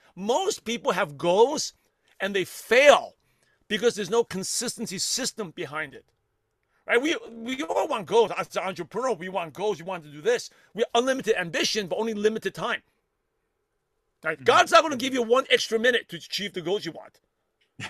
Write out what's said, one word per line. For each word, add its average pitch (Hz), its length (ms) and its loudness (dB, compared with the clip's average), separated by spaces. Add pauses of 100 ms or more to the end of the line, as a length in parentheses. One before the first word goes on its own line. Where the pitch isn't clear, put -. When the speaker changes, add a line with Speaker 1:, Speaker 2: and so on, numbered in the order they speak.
(160)
Speaker 1:
Most 254 480 -2
people 226 280 -2
have 160 240 -2
goals 202 580 2 (440)
and 196 160 -4
they 190 100 0
fail 254 680 4 (540)
because 214 260 2
there's 196 160 -6
no 233 140 2
consistency 196 760 -8
system 220 540 -6
behind 147 420 -10
it, 113 100 -20 (840)
right? 240 140 2
We, 302 160 0 (140)
we 233 320 -8
all 330 260 -2
want 226 180 -4
goals. 196 300 4
As 180 200 -6
an 180 80 -4
entrepreneur, 190 500 -4
we 170 140 -12
want 180 240 -6
goals. 190 260 -4
You 160 60 -16
want 175 200 -10
to 151 60 -20
do 147 100 -18
this. 220 300 -2 (240)
We 196 60 -6
have 233 220 0
unlimited 254 340 0
ambition, 196 500 -2
but - 120 -4
only 226 160 -2
limited 208 400 -2
time. 196 280 -6 (1400)
Right? 156 140 -2
Speaker 2:
Mm-hmm. 131 80 -18
Speaker 1:
God's 330 280 6
not 330 100 10
gonna 302 140 -2
give 254 180 -4
you 254 80 0
one 247 280 2
extra 233 280 2
minute 233 300 0
to 170 80 -14
achieve 180 360 -8
the 185 80 -6
goals 170 240 -2
you 160 80 -8
want. - 280 -20 (680)